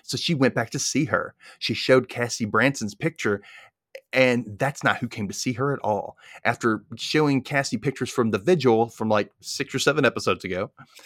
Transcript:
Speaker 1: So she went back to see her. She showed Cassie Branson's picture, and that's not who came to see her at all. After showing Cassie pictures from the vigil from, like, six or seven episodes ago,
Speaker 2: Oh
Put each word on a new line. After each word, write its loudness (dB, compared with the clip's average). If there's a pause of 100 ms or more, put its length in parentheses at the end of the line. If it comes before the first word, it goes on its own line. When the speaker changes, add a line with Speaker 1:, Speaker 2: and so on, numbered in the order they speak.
Speaker 1:
So -8
she 0
went 2
back -2
to -6
see 0
her. -2 (260)
She -2
showed 4
Cassie -4
Branson's 0
picture, -2 (680)
and 4 (140)
that's -4
not 2
who -6
came -6
to -8
see -4
her -2
at -6
all. -4 (280)
After 0 (120)
showing 2
Cassie -2
pictures -4
from 0
the 0
vigil 4
from, -6
like, 2 (100)
six -8
or -2
seven 2
episodes 2
ago, -4
Speaker 2:
Oh -18 (220)